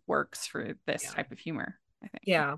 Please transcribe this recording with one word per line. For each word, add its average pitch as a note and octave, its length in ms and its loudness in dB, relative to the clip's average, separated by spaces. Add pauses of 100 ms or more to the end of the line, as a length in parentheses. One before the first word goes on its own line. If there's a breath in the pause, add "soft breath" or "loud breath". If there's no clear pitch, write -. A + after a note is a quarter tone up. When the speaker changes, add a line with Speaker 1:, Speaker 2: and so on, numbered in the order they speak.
Speaker 1:
works - 400 2
for - 260 -4 (120)
this - 180 0
Speaker 2:
Yeah. - 80 -6
Speaker 1:
type - 200 -2
of - 80 -12
humor, D#3+ 380 -4 (260)
I G#3 40 -10
think. - 180 -14
Speaker 2:
Yeah. D3+ 320 4